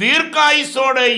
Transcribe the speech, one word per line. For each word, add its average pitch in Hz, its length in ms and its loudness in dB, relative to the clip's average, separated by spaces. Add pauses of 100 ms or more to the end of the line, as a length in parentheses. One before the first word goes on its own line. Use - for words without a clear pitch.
ദീർഘായുസ്സോടെ 294 1040 0 (120)